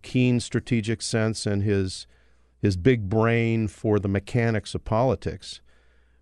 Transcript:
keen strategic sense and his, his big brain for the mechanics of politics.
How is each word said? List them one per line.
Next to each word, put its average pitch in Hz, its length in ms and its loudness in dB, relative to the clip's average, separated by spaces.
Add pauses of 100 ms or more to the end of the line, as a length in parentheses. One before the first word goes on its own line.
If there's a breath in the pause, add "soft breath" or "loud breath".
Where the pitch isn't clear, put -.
keen 123 380 2
strategic 113 640 -4
sense 110 420 -2
and 101 160 -2
his, 98 460 -2 (520)
his 101 180 2
big 104 320 2
brain 113 580 2
for 104 320 0
the 95 80 -2
mechanics 107 640 0
of - 120 -6
politics. 110 760 -2 (600)